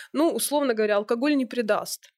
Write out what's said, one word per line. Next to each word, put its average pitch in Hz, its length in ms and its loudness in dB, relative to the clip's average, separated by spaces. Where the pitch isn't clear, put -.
Ну, 302 200 2
условно 269 420 0
говоря, 214 220 0
алкоголь 240 400 0
не 262 100 0
предаст, 214 720 -4